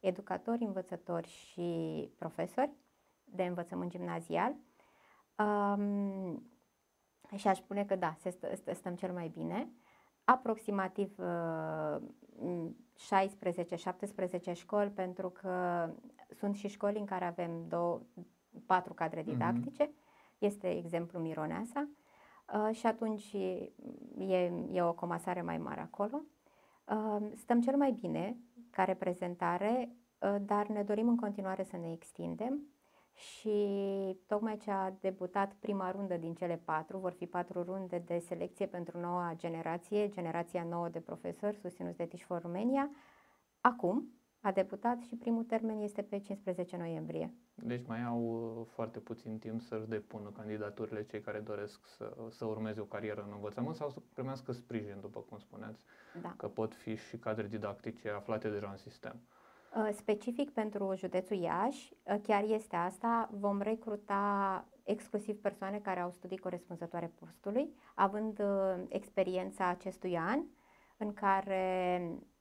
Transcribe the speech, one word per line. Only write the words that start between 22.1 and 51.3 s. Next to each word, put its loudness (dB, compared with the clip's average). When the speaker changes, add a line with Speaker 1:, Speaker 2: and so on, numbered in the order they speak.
Speaker 1:
Uh, 4
și 0
atunci 0
e, 4
e 4
o 6
comasare -2
mai -2
mare -4
acolo. -2
Uh, 0
stăm 4
cel 4
mai 6
bine -2
ca 4
reprezentare, 0
uh, 2
dar 2
ne 0
dorim 4
în 8
continuare 0
să -8
ne -4
extindem -4
și 0
tocmai 2
ce -6
a 2
debutat 0
prima 0
rundă -2
din -2
cele 0
patru, 0
vor 0
fi -6
patru 0
runde -2
de 0
selecție -2
pentru -6
noua 0
generație, 0
generația -2
nouă 0
de -6
profesori -4
susținuți -6
de -2
Teach -10
for -2
Romania, 2
acum, 4
a 2
debutat 0
și -8
primul 0
termen 0
este -2
pe -4
cincisprezece -4
noiembrie. -4
Speaker 2:
Deci -4
mai -2
au, 0
uh, -8
foarte -4
puțin -8
timp -4
să-și -4
depună -6
candidaturile -4
cei -8
care -6